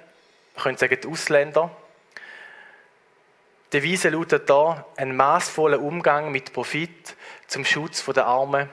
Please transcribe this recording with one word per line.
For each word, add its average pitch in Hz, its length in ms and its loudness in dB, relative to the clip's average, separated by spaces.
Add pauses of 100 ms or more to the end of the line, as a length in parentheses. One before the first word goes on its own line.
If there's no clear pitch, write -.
(540)
man - 100 -10
könnte 131 180 -2
sagen, 127 200 2
die 110 60 -10
Ausländer. 156 680 0 (2000)
Die 143 60 4
Devise 175 300 0
lautet 156 380 0
da, 151 380 4 (100)
ein 135 200 -4
maßvoller 147 680 2
Umgang 151 500 0
mit 131 220 -8
Profit 151 600 -8 (320)
zum 135 180 -6
Schutz 156 340 -2
von 135 140 -4
der 110 140 2
Armen 139 460 0